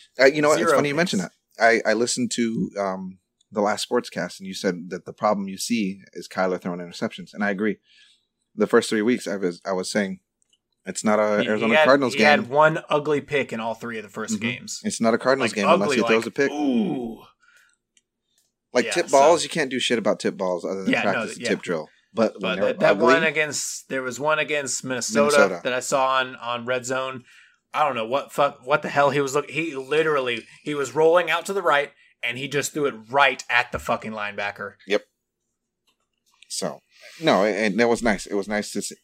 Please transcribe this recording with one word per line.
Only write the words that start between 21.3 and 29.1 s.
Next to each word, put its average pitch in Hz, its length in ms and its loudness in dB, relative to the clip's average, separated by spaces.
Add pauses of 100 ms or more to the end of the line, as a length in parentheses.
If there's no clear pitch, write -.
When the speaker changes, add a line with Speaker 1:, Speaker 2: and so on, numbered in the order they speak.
Speaker 2:
yeah. 120 120 -6
Speaker 1:
tip 92 120 -2
drill. 80 260 -6 (260)
But 110 260 0
when - 0 -
Speaker 2:
But 110 160 -2
Speaker 1:
they're 98 160 -2
Speaker 2:
that, - 80 -8
that 156 120 4
Speaker 1:
ugly, - 120 0 (100)
Speaker 2:
one 165 100 4
against, 151 640 -4
there 135 120 -4
was 123 160 -6
one 151 200 0
against 143 460 -4
Minnesota 131 520 2
Speaker 1:
Minnesota. - 280 4
Speaker 2:
that 127 100 -2
I 127 60 -2
saw 131 360 2
on, 127 200 0
on 117 280 -6
Red 123 220 -2
Zone. 131 380 -4 (480)
I 147 120 2
don't 139 100 0
know 113 120 -2
what 131 260 -2
fuck, 143 340 0
what 151 160 2
the - 60 -6
hell 143 220 4